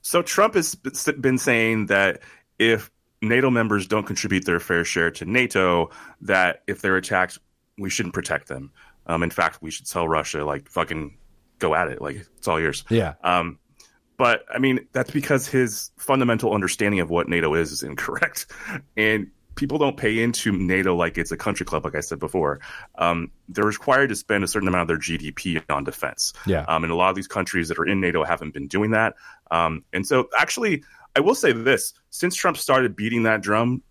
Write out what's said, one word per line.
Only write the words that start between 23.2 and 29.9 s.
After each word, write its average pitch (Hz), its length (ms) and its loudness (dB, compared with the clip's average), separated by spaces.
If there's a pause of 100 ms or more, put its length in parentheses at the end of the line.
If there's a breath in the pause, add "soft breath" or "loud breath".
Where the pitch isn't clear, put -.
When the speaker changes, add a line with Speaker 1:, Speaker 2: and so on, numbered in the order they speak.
Speaker 1:
they're 101 160 0
required 131 460 2
to 104 60 -4
spend 101 280 -2
a - 20 -2
certain 95 220 -2
amount 90 140 2
of 82 60 -2
their 82 100 0
G 82 200 -4
D 76 140 -8
P 82 280 -4 (100)
on 71 140 -2
defense. - 480 -6 (140 loud breath)
Speaker 2:
Yeah. 82 220 0
Speaker 1:
Um, 82 160 2
and 82 80 -2
a 85 40 0
lot 90 140 4
of 92 60 -2
these 95 120 -8
countries 90 400 -2
that 82 100 -4
are 78 80 0
in 95 140 2
nato 87 240 0
haven't 82 300 -2
been 71 140 -8
doing 104 240 0
that. 110 220 2 (360 loud breath)
Um, 80 340 0 (100)